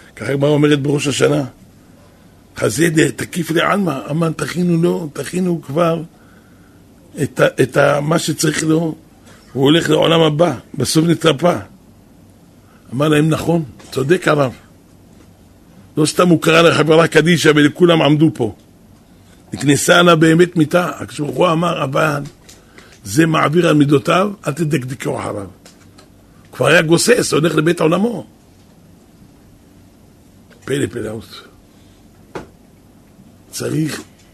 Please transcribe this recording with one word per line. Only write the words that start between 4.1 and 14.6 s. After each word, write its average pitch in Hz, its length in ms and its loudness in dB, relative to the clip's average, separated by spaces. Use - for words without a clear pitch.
אמר, 160 200 -2
תכינו 165 520 -2
לו, 175 300 -2
תכינו 170 500 -6
כבר 165 400 -4
את 127 180 -6
ה-, - 220 0
את 127 140 -2
ה-, 143 240 2
מה 156 180 -2
שצריך 156 460 -4
לו, 160 300 -2
הוא 135 120 -2
הולך 151 260 2
לעולם 156 300 2
הבא, 156 340 2
בסוף 156 300 0
נטרפה. 160 520 0
אמר 143 160 -2
להם, 151 200 2
נכון, 160 360 0
צודק 151 380 0
הרב. 143 240 0